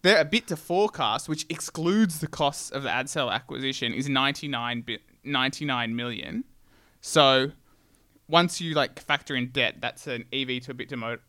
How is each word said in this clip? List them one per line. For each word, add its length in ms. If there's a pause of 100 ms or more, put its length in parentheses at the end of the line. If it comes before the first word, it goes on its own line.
their 220
ebitda 320
forecast, 720
which 220
excludes 680
the 80
costs 420
of 140
the 40
Adcel 440
acquisition, 600
is 160
ninety-nine 760
bi-, 160 (260)
ninety-nine 720
million. 480 (560)
So 500 (800)
once 320
you, 140
like, 260
factor 340
in 140
debt, 320
that's 260
an 240
E 140
V 160
to 120
ebitda 240
mo-, 220 (100)